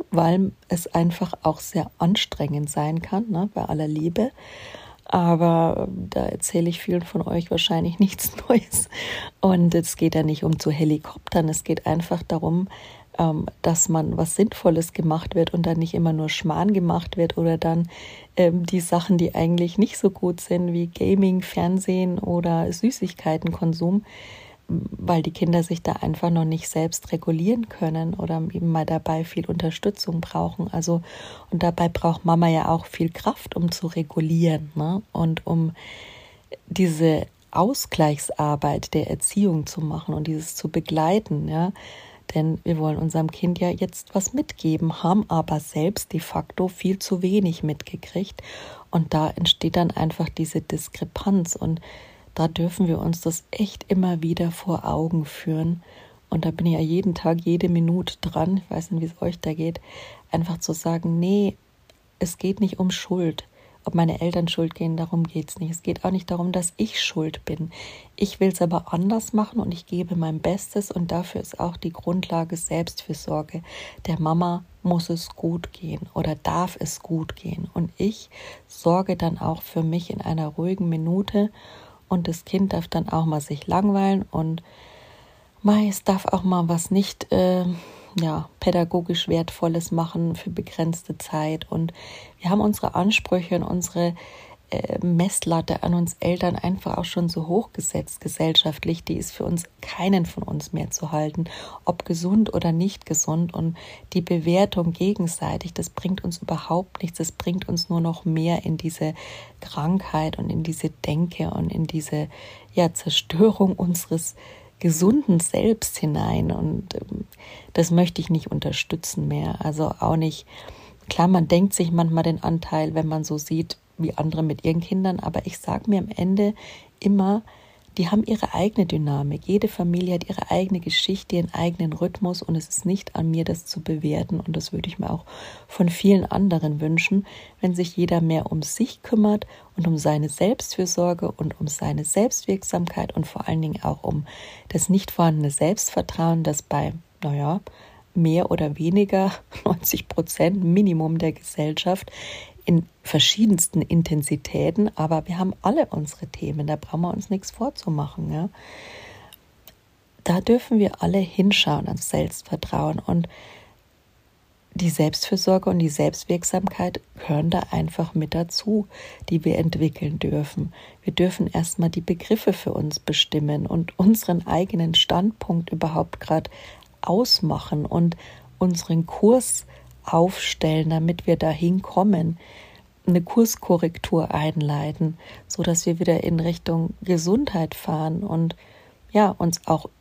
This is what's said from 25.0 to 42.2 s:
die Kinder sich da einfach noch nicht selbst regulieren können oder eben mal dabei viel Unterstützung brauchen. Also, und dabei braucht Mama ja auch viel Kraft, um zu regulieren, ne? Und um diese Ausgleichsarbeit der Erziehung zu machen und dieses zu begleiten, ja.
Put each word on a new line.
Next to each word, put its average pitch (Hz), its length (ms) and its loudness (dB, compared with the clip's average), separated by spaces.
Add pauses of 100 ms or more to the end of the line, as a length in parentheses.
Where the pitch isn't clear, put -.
die 160 100 -2
Kinder 170 300 2
sich 170 200 -4
da 165 100 0
einfach 160 380 -2
noch 165 140 4
nicht 160 240 -2
selbst - 440 -4
regulieren 175 560 0
können 160 460 -2
oder 170 280 -2 (100)
eben 170 200 0
mal 160 140 2
dabei 160 380 -2
viel - 220 -6
Unterstützung 170 760 -2
brauchen. 170 520 -4
Also, 170 300 0 (480)
und 170 120 0
dabei 170 260 2
braucht 165 360 0
Mama 165 240 6
ja 160 200 2
auch 165 180 0
viel 165 240 -2
Kraft, - 460 -6
um 170 140 0
zu - 160 -6
regulieren, 160 880 0
ne? 165 280 -2 (100)
Und 165 340 0
um 165 260 0 (960)
diese 165 600 2 (240)
Ausgleichsarbeit 151 1400 0
der 156 160 0
Erziehung 160 560 2
zu - 140 -8
machen 156 340 -4
und 151 120 -2
dieses 156 300 -6
zu - 120 -6
begleiten, 160 800 0
ja. 165 240 0 (640)